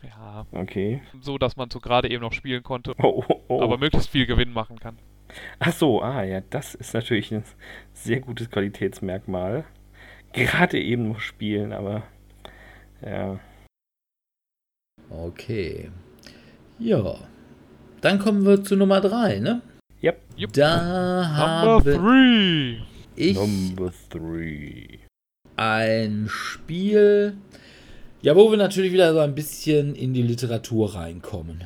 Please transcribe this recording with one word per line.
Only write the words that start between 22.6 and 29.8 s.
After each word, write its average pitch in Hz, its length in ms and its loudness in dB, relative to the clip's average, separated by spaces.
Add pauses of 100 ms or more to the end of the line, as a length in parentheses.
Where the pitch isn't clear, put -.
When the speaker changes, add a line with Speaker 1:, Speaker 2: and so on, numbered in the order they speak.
Speaker 3:
ich 190 200 0
Speaker 2:
Number 95 560 -2 (180)
three. 80 880 -10 (580)
Speaker 3:
ein 110 720 0
Spiel, 208 1080 2 (840)
ja, 143 140 4
wo 214 160 10
wir 214 60 4
natürlich 190 340 2
wieder 180 220 6
so 160 60 4
ein 143 160 2
bisschen 147 600 0